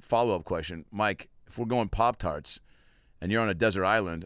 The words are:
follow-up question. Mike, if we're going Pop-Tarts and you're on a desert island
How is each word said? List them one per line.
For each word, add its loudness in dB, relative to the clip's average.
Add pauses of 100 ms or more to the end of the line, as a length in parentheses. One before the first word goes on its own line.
follow-up 2
question. -6
Mike, -2 (180)
if -14
we're -4
going 2
Pop-Tarts -2 (640)
and -2
you're 4
on 2
a 0
desert 2
island 0